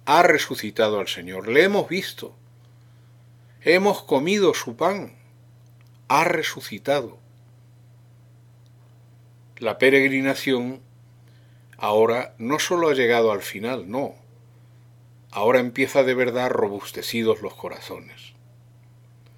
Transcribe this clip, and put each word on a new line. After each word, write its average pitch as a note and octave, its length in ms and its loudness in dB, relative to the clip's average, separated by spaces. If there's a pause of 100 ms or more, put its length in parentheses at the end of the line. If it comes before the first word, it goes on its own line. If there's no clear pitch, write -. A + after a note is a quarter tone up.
"Ha D#3 180 6
resucitado A2 800 0
al F2+ 80 -6
Señor, F#2 400 -10
le C#3 140 6
hemos F#3+ 260 0
visto, - 460 -10 (1300)
hemos F#3 400 4
comido E3 520 2
su A#2 220 -8
pan, F3 400 -4 (920)
ha C#3+ 160 4
resucitado". C#3 960 -4 (2500)
La G#2+ 200 -4
peregrinación C3+ 1080 2 (920)
ahora A2+ 600 2
no C3 200 -2
solo E3+ 300 0
ha C#3+ 60 4
llegado A#2+ 360 4
al G2+ 100 -2
final, G#2 480 -10
no. B2+ 280 -8 (1120)
Ahora A#2 300 4
empieza B2+ 420 0
de B2+ 120 0
verdad B2 360 -2
robustecidos A2 880 -2
los - 140 -10
corazones. - 800 -16 (1040)